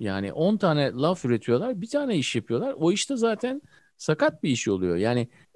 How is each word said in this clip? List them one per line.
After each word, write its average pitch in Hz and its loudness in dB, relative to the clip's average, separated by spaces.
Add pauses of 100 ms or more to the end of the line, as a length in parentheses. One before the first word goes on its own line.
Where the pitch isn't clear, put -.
Yani 98 -4
on 190 2
tane 147 2
laf 156 -2
üretiyorlar, 131 0
bir 226 -8
tane 277 0
iş 131 -2
yapıyorlar. 143 -2
O 165 4
işte 233 -2
zaten 233 -2 (340)
sakat - 0
bir 175 0
iş 117 0
oluyor. 92 0
Yani 117 0 (280)